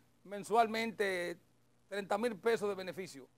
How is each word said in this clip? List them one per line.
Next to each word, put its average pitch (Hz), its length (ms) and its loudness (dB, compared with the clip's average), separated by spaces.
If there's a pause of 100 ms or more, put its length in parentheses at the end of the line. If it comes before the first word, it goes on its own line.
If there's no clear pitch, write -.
(240)
mensualmente 202 1120 2 (500)
treinta 196 300 -2
mil 226 180 0
pesos 208 320 2
de 202 80 0
beneficio. 175 520 -10 (100)